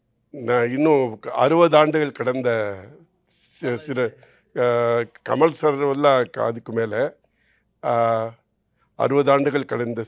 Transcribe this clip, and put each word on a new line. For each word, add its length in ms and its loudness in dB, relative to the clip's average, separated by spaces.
நான் 400 -2
இன்னும் 500 0
அறுபது 560 2
ஆண்டுகள் 360 2
கடந்த 640 -2
சி-, 160 -4
சில, 340 -4
ஆ, 60 0
கமல் 220 2
சார் 400 -2
எல்லாம் 400 2
க-, 140 -4
அதுக்கு 280 -6
மேல, 440 -4
ஆ, 500 -2
அறுபது 360 0
ஆண்டுகள் 320 0
கடந்த 440 -8